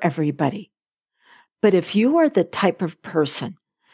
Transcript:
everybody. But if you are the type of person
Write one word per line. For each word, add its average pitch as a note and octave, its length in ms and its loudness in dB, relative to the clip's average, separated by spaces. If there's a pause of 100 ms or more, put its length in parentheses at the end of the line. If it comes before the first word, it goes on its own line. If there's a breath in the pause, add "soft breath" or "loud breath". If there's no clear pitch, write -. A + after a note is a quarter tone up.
everybody. D3+ 680 -2 (880 soft breath)
But G#3 120 4
if F3+ 220 0
you B3+ 220 2
are D#4+ 120 4
the F#3 140 2
type - 400 -2
of E3 180 -8
person C#3 560 -4 (360 soft breath)